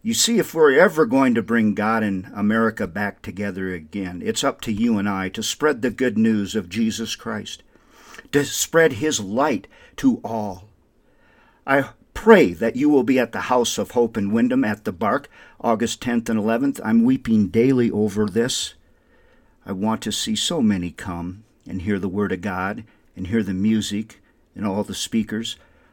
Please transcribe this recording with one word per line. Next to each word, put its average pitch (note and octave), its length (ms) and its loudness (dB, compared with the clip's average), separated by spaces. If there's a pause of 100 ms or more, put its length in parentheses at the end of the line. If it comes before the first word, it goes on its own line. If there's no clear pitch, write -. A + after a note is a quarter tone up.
You A2+ 120 -4
see, A3 260 2
if - 140 -2
we're D3+ 260 6
ever D#3+ 260 6
going B2+ 300 2
to A2+ 80 0
bring A2 300 2
God A2 300 0
and F#2+ 300 -4
America G#2+ 540 0
back G2+ 340 -8
together F#2+ 520 -6
again, F2+ 500 -10
it's A2 220 -4
up C3+ 160 -2
to A#2 100 -6
you A2+ 260 2
and G2+ 120 0
I F#2+ 180 -4
to G#2+ 160 -8
spread D3 380 -2
the B2 100 0
good A#2 260 -2
news G#2+ 380 0
of F#2 140 -4
Jesus A2 480 -4
Christ, G#2+ 460 -12 (680)
to C#3 140 2
spread D#3+ 480 2
his C#3 260 -2
light A2 480 -2 (300)
to C3 260 2
all. G#2 460 -8 (960)
I C#3 240 2 (240)
pray F3 400 8
that A2+ 220 -2
you C#3+ 140 2
will C#3+ 140 6
be B2+ 160 2
at A#2 140 0
the F#2+ 80 -4
House B2 360 0
of G#2 140 -4
Hope A#2 260 2
in G2+ 140 -2
Wyndham B2 320 2
at G#2 200 -2
the G#2+ 80 -4
Bark, G#2+ 380 -2 (300)
August A2+ 420 -2
tenth A#2 280 -2
and A2 100 0
eleventh. A#2 440 0
I'm A2+ 200 4
weeping A#2 440 2
daily A#2+ 440 2
over G#2 340 0
this. A2+ 480 -2 (920)
I G2 80 -8
want A2 280 -2
to A2 100 -4
see A2 240 -4
so E3 260 -2
many F#2+ 300 0
come F2+ 520 -10 (240)
and F#2 140 -8
hear G2+ 180 -2
the G2 100 -6
Word G2 220 -4
of F#2 100 -6
God G2 420 -6 (320)
and F#2+ 120 -10
hear A2 160 -2
the F#2+ 100 -4
music G#2 680 -2 (340)
and G2+ 100 -8
all G2+ 180 -2
the G2+ 100 -8
speakers. A2 640 -4 (380)